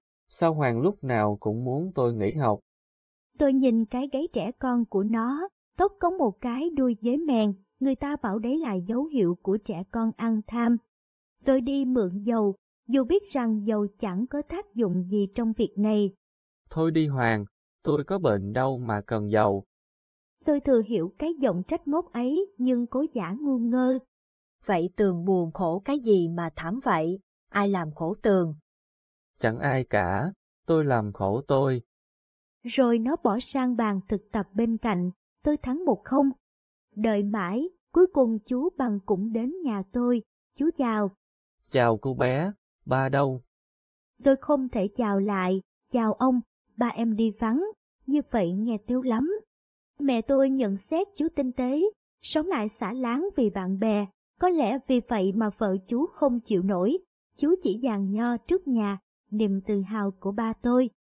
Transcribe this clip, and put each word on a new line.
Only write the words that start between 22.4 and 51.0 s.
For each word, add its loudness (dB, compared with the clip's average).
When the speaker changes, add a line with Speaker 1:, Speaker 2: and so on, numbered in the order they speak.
Speaker 2:
nhưng 0
cố -2
giả -4
ngu -2
ngơ. 0
Speaker 3:
"Vậy 0
Tường 0
buồn 0
khổ -2
cái -2
gì 4
mà -4
thảm -6
vậy? 0
Ai 0
làm -2
khổ -4
Tường?" 2
Speaker 1:
"Chẳng 0
ai 0
cả, 0
tôi 2
làm 0
khổ 0
tôi." 2
Speaker 2:
Rồi 2
nó -2
bỏ 0
sang -2
bàn -2
thực -6
tập -4
bên 0
cạnh, -2
tôi 2
thắng -4
một 2
không. 2
Đợi 0
mãi, -2
cuối 6
cùng 2
chú -2
Bằng -2
cũng -2
đến -4
nhà -4
tôi, 0
"Chú 0
chào." 0
Speaker 1:
"Chào 4
cô -4
bé, 0
ba 0
đâu?" 0
Speaker 2:
Tôi 6
không 0
thể -2
chào 0
lại, 0
"Chào 0
ông, 2
ba 0
em -2
đi 2
vắng, -2
như 2
vậy 0
nghe -2
tiêu -2
lắm." -2
Mẹ 0
tôi 4
nhận 0
xét -2